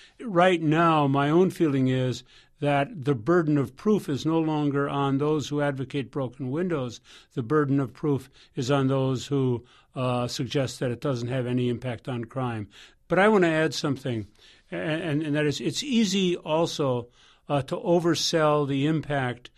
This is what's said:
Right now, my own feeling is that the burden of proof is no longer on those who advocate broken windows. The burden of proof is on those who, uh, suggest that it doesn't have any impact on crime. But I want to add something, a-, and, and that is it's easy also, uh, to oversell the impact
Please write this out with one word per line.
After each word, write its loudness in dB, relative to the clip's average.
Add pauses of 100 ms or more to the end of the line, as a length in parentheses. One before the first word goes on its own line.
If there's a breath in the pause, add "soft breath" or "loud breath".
(200 loud breath)
Right 2
now, 4
my 2
own 4
feeling 2
is -2 (360 soft breath)
that -2
the 2
burden 2
of -2
proof 0
is -2
no 2
longer 0
on 0
those 0
who -2
advocate -4
broken -6
windows. -4 (320 loud breath)
The -4
burden 2
of -2
proof -4 (260 soft breath)
is -2
on 2
those 0
who, -2 (300 soft breath)
uh, -2
suggest -4
that -2
it -8
doesn't -4
have -4
any 0
impact -6
on -6
crime. -6 (400 loud breath)
But 0
I 6
want 6
to 4
add 2
something, -4 (440 soft breath)
a-, -8
and, -2
and -2
that 0
is -2
it's -4
easy 2
also, 0 (420 soft breath)
uh, 0
to -6
oversell 2
the 0
impact -2